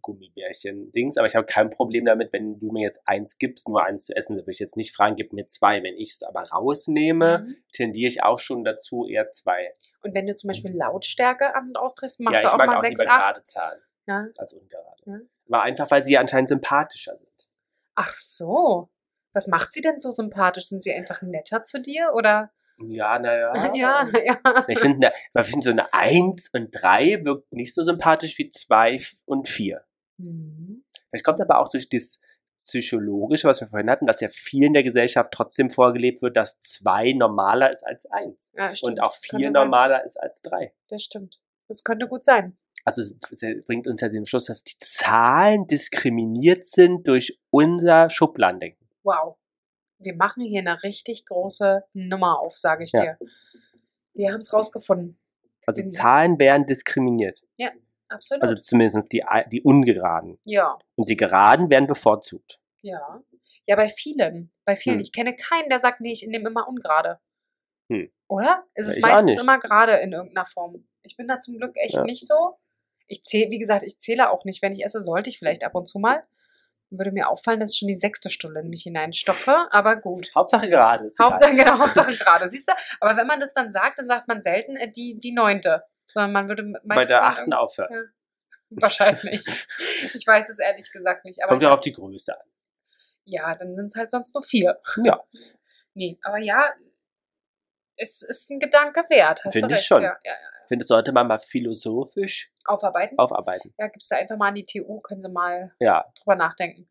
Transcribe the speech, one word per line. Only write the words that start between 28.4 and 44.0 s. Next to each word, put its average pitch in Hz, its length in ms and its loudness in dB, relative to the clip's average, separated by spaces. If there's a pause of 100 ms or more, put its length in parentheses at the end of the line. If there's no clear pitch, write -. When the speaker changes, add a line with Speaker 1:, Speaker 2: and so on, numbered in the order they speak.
Speaker 1:
zwei 113 460 2
f-, - 200 -12 (100)
und 135 240 -6
vier. - 360 -6 (320)
Speaker 2:
Mhm. 170 680 -16 (260)
Speaker 1:
Vielleicht - 160 -8
kommt's 156 160 0
aber 147 180 4
auch 135 100 0
durch 127 200 -8
das - 300 -6 (400)
Psychologische, 113 880 -2
was 135 140 4
wir 117 60 -12
vorhin 107 220 -4
hatten, 139 180 2
dass 110 140 2
ja 107 80 -4
vielen 147 440 2
der 143 100 6
Gesellschaft 120 480 2
trotzdem - 380 -2
vorgelebt 123 520 2
wird, 123 140 -2
dass 127 260 0
zwei 104 520 0
normaler 113 580 2
ist - 140 -14
als - 220 -12
eins. - 460 -10
Speaker 2:
Ja, 196 220 -8
stimmt. - 180 -6
Speaker 1:
Und - 80 -8
auch 113 120 -2
Speaker 2:
Das - 80 -20
Speaker 1:
vier - 100 -16
Speaker 2:
könnte 139 200 -2
sein. 139 120 4
Speaker 1:
normaler 131 420 2
ist - 140 -16
als - 220 -12
drei. - 320 -10 (160)
Speaker 2:
Das 208 140 -12
stimmt. 196 360 -18 (280)
Das 214 160 -14
könnte 226 240 -6
gut 254 160 -12
sein. 202 340 2 (280)
Speaker 1:
Also - 160 -4
es, 101 140 -10 (160)
es 110 340 -10
bringt 120 220 -6
uns 117 140 -6